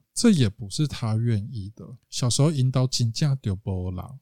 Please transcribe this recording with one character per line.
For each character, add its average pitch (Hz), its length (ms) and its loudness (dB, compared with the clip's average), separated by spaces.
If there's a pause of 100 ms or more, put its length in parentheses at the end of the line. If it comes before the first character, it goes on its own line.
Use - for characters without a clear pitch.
(120)
这 - 200 4
也 135 160 4
不 101 200 -6
是 151 180 -2
他 113 280 -4
愿 113 240 2 (120)
意 107 260 -8
的。 - 100 -16 (240)
小 - 180 -2
时 123 140 2
候 151 80 6
引 131 200 2
导 131 180 2
真 120 240 0
的 135 280 0
就 101 140 -2 (100)
没 92 280 -4
人， 92 120 -8 (180)